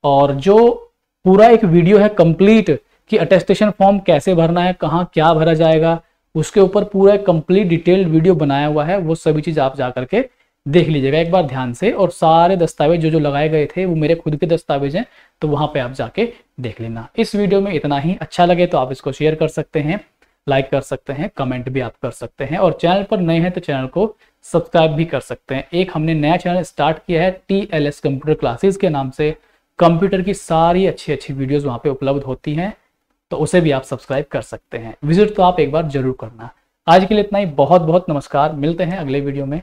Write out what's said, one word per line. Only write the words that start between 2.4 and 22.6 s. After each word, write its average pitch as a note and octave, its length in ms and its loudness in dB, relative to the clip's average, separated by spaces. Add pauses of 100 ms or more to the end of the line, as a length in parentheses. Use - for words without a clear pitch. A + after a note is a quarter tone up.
कि A3 60 0
अटेस्टेशन F#3+ 540 2
फॉर्म G3 300 2
कैसे F3+ 340 2
भरना E3 280 2
है, F3+ 100 0
कहाँ E3+ 420 -4
क्या D#3+ 200 4
भरा D#3+ 200 2
जाएगा, D#3+ 460 2 (340)
उसके D#3+ 260 0
ऊपर F#3+ 240 4
पूरा G3 300 4
एक G3 120 -2
कंप्लीट F3+ 420 2
डिटेल्ड F3 400 2
वीडियो D#3+ 260 4
बनाया D3 320 0
हुआ D3+ 180 -2
है, F3+ 140 -2
वो E3 160 -4
सभी D3+ 280 -2
चीज़ D#3 180 -4
आप C3+ 160 -2
जा C3 140 -4
करके B2+ 340 -4 (420)
देख D3+ 220 2
लीजिएगा C#3+ 300 0
एक E3 120 -2
बार F3+ 160 2
ध्यान B2+ 260 -6
से। F#3 200 -2
और G3 180 0
सारे E3+ 460 2
दस्तावेज E3 440 0
जो D#3+ 100 0
जो D#3+ 80 0
लगाए D3 300 -2
गए D3+ 180 0
थे F3+ 200 -6
वो F3+ 100 -2
मेरे D#3 200 0
खुद D#3 200 -6
के E3+ 100 -4
दस्तावेज D3 500 -4
हैं, A3+ 80 -4 (380)
तो D#3 60 -2
वहाँ D3 260 -2
पे D3 60 -2
आप B2 120 -8
जाके C3 360 -6 (320)
देख A#2 200 -10
लेना। A2+ 280 -10 (100)
इस A3+ 180 -4
वीडियो G3 240 0
में G3 120 -4
इतना C#3+ 260 -4
ही। E3 180 -4
अच्छा - 280 -2
लगे F3 220 2
तो F3 120 -2
आप C3 140 -4
इसको C3+ 200 -10
शेयर D3+ 220 -2
कर D#3 140 -2
सकते D#3 320 -6
हैं, D#3+ 200 -4 (460)
लाइक C3+ 240 -2
कर C#3 100 0
सकते - 320 -10
हैं, D3+ 240 -8
कमेंट B2+ 320 -6
भी C3 120 -6
आप A#2 220 -8
कर B2+ 80 -6
सकते - 340 -12
हैं, C#3 140 -6
और F3+ 220 0